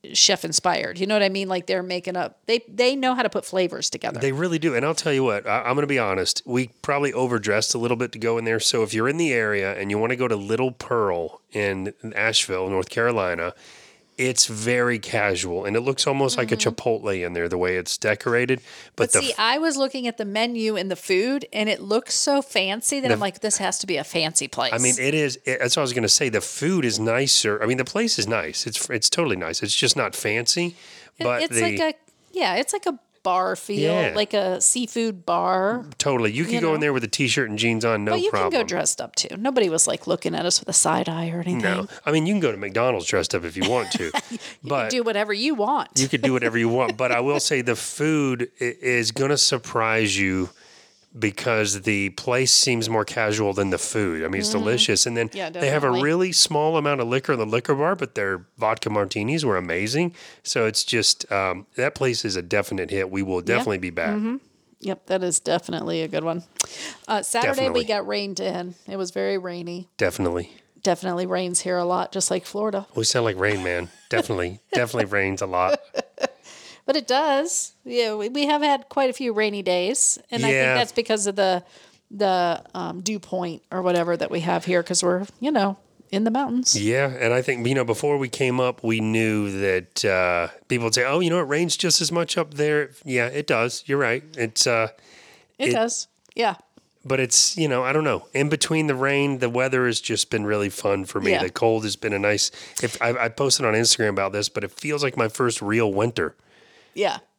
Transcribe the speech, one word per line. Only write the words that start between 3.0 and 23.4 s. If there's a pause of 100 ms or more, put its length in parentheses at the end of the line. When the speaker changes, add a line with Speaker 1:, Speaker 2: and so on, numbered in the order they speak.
Speaker 1:
how
to
put
flavors
together.
Speaker 2:
They
really
do.
And
I'll
tell
you
what,
I,
I'm
gonna
be
honest.
We (160)
probably
overdressed
a
little
bit
to
go
in
there.
So
if
you're
in
the
area
and
you
wanna
go
to
Little
Pearl (100)
in (220)
Asheville,
North
Carolina, (640)
it's
very
casual,
and
it
looks
almost
like
a
Speaker 1:
Mm-hmm.
Speaker 2:
Chipotle
in
there,
the
way
it's
decorated. (340)
But
Speaker 1:
But
Speaker 2:
the
Speaker 1:
see,
Speaker 2:
f-
Speaker 1:
I
was
looking
at
the
menu
and
the
food,
and
it
looked
so
fancy
that
Speaker 2:
The
Speaker 1:
I'm
like,